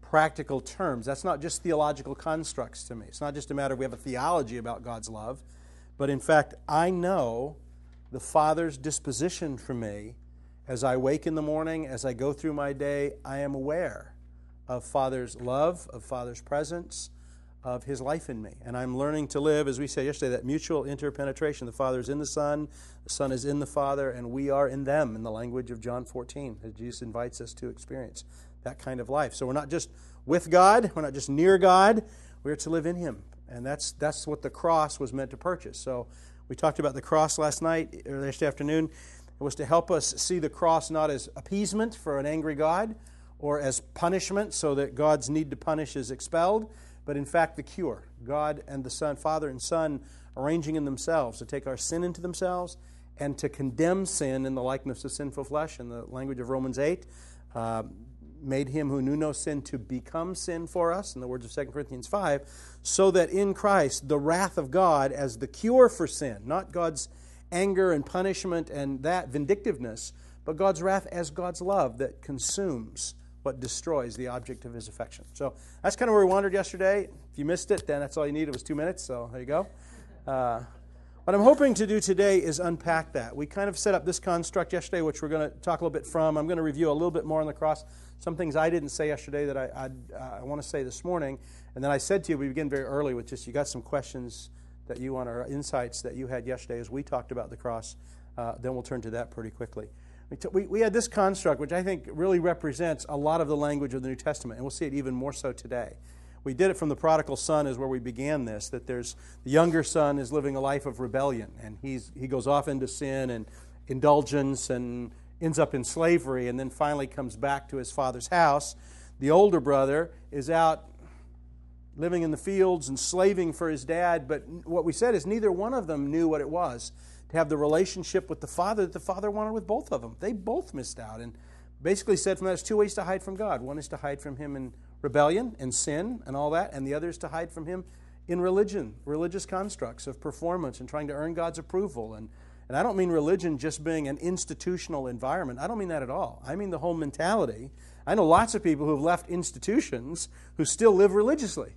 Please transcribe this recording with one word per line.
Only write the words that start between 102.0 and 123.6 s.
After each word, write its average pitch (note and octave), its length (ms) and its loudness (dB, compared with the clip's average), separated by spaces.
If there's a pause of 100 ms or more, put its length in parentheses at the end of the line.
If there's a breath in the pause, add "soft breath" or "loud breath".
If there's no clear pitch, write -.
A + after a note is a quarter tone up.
really F3+ 300 2
represents E3 720 0
a D3 80 -4
lot D3+ 240 2
of D3+ 80 2
the D3+ 80 2
language C#3+ 380 0
of C3 80 -4
the C3 60 -4
New C3 60 -4
Testament, B2 440 -6
and B2 60 -6
we'll C3+ 60 -4
see D#3+ 160 -4
it C#3 80 -6
even C3+ 180 -2
more B2+ 200 -4
so C3+ 180 -6
today. A#2+ 440 -8 (500 soft breath)
We C3+ 100 -2
did F#3 160 6
it F#3+ 60 0
from E3 120 -2
the C#3+ 60 2
prodigal D#3 400 4
son D3+ 320 2
is C3 100 -2
where C3+ 120 -4
we C3 100 -2
began B2+ 460 -2
this, G#2+ 240 -8
that A#2+ 180 -10
there's B2 300 -6 (260 loud breath)
the C3 80 -6
younger D#3+ 320 8
son C#3+ 380 2
is A#2+ 120 -6
living C#3+ 220 0
a C3+ 60 -2
life C#3 260 0
of A#2 140 -8
rebellion, B2+ 500 -2 (100)
and A2 220 -14
he's, C3 340 -8
he C3 120 -8
goes B2+ 180 0
off C#3+ 220 4
into C3+ 180 -2
sin C3+ 440 -4
and A#2 160 -6 (420 loud breath)
indulgence C#3 800 4
and B2 400 -4 (300 soft breath)
ends D#3+ 180 0
up D3 160 4
in C3 80 0
slavery C3+ 640 2
and B2 140 -2
then C3 100 -6
finally D3 380 0
comes B2+ 280 -8
back C#3 340 -2
to C#3 80 -6
his B2 120 -8
father's C3 380 -2
house. D3+ 480 4 (420 loud breath)
The C3+ 140 4
older F#3 260 10
brother C#3+ 540 4 (180 loud breath)
is C#3+ 180 -6
out E3 360 4 (1120 loud breath)
living E3+ 260 0
in D#3+ 80 2
the D3+ 60 0
fields F#3 520 4
and C3+ 120 -4
slaving F3+ 520 4
for E3 160 -2